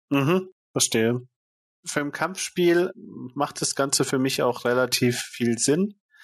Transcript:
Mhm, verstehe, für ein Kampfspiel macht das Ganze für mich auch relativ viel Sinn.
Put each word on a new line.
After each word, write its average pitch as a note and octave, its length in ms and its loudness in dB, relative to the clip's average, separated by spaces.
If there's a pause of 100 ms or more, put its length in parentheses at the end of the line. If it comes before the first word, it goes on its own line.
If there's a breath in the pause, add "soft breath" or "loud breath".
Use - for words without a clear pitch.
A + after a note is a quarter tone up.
Mhm, D#3 400 2 (220)
verstehe, A#2 500 0 (640)
für D3+ 180 -4
ein C#3+ 100 -4
Kampfspiel F3 800 0 (420)
macht - 280 -4
das - 140 -2
Ganze C#3 280 0
für C3+ 160 0
mich C3+ 220 0
auch B2 240 0
relativ B2 540 2
viel A#2 380 -2
Sinn. F3 380 0 (280 loud breath)